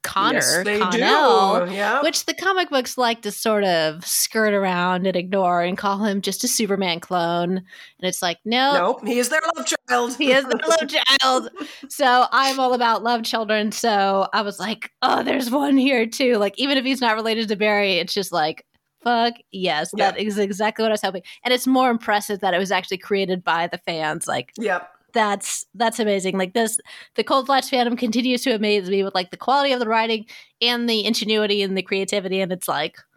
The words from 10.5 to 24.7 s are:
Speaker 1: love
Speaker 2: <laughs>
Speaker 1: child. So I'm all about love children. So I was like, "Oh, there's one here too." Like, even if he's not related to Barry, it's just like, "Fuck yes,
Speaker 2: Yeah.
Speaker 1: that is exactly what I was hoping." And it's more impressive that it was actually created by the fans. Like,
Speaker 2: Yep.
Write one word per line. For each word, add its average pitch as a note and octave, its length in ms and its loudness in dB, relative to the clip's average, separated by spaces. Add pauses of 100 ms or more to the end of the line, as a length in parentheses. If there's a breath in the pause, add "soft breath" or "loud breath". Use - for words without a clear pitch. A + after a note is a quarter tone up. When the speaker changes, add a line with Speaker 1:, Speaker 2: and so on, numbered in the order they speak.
Speaker 1:
love D#4+ 220 2
Speaker 2:
<laughs> C#4 320 2
Speaker 1:
child. B3+ 280 2 (400 loud breath)
So B3+ 420 4
I'm C4+ 280 2
all B3+ 140 4
about A#3 300 2
love A#3 200 0
children. G#3+ 500 0
So G3 600 2
I G#3+ 100 2
was G3+ 160 -6
like, G#3 320 -8 (100)
"Oh, C4 220 2
there's C4 280 -2
one C#4+ 260 4
here B3+ 300 4
too." A#3+ 300 2
Like, G3+ 200 0
even C4+ 200 0
if B3 80 -2
he's C4 160 -2
not A3+ 140 2
related A3 340 -2
to A3 80 0
Barry, G#3 420 2
it's F3+ 140 -4
just G3 180 -4
like, D#3+ 340 -2 (380)
"Fuck A#3 320 0 (160)
yes, F3+ 440 -2
Speaker 2:
Yeah. G3+ 160 2
Speaker 1:
that - 80 -8
is G#3 200 -2
exactly G#3 440 -2
what A3 80 2
I - 20 2
was G#3+ 80 -2
hoping." F#3+ 220 -4 (200 loud breath)
And B3 100 2
it's B3+ 140 0
more B3+ 240 4
impressive G#3 500 0
that F#3 120 2
it F3 60 2
was G3 120 -2
actually F#3 280 -2
created F#3 440 -2
by E3+ 240 0
the F3 120 -8
fans. D#3 480 -4
Like, - 300 -4
Speaker 2:
Yep. F#3+ 320 -4 (240)